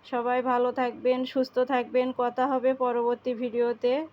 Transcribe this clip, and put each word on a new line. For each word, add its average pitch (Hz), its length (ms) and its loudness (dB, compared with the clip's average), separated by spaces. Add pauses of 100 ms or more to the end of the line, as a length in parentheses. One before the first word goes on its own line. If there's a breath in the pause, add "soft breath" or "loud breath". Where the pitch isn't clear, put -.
সবাই 247 360 0
ভালো 247 300 2
থাকবেন, 254 540 0
সুস্থ 262 300 -2 (180)
থাকবেন। 254 340 0 (140)
কথা 247 300 0
হবে 262 200 2 (120)
পরবর্তী 240 500 0
ভিডিওতে। 240 600 0 (200)